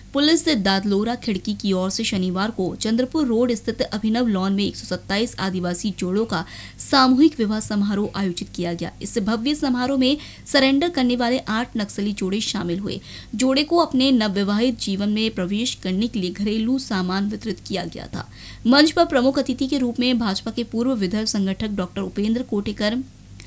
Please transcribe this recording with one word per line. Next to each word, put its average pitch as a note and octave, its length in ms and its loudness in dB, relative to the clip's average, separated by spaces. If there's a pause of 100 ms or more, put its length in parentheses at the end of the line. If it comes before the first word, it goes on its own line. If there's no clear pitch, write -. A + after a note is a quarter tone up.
(120)
पुलिस D#4 360 4
दादलोरा G3+ 680 2
खिड़की G#3 400 -4
की G3 180 -2
ओर F#3 180 0
से A3+ 140 -2
शनिवार F#3 460 0
को F#3 240 -2
चंद्रपुर C4 520 0
रोड A#3+ 260 2
स्थित A3+ 300 -4
अभिनव A3 440 0
लॉन G3 260 0
में G3+ 120 0
एक - 120 -4
सौ - 100 -10
सत्ताईस G3+ 540 -2
आदिवासी F#3 580 -2
जोड़ों F#3 260 0
का E3+ 200 -4 (360)
सामूहिक C4 580 6
विवाह G#3+ 220 0
समारोह G#3 580 0
आयोजित F#3+ 380 -2
किया F3 160 -2
गया। E3+ 180 -6 (120)
इस G3+ 160 -2
भव्य A3+ 360 0
समारोह B3+ 400 0
में C4 220 4 (300)
सरेंडर C#4 440 4
करने B3 260 2
वाले B3 220 2 (100)
आठ A#3 280 -2
नक्सली G#3 360 -2
जोड़े G3 280 -2
शामिल F3 380 -2
हुए। F#3+ 220 -6 (340)
जोड़े C4 300 4
को E4+ 140 2
अपने C4+ 340 4
नवविवाहित G#3+ 680 2
जीवन G3+ 280 -2
में G#3+ 260 0
प्रवेश G3+ 480 -2
करने F#3+ 260 0
के A3+ 120 -4
लिए F3+ 100 -2
घरेलू A3 480 -2
सामान G3 520 -2
वितरित G#3 360 -8
किया F3+ 180 -4
गया - 220 -10
था। - 220 -10 (380)
मंच D4 240 8
पर E4+ 160 4
प्रमुख C4+ 320 2
अतिथि C4 280 -2
के C#4 120 -2
रूप A#3+ 220 -2
में B3 180 2
भाजपा A3 320 -2
के A#3 140 -4
पूर्व A#3+ 300 -2
विधायक G#3+ 340 -2
संगठक G3 480 -2
डॉक्टर F#3 260 -6
उपेंद्र G#3+ 400 -2
कोटेकर, G#3+ 540 -2 (500)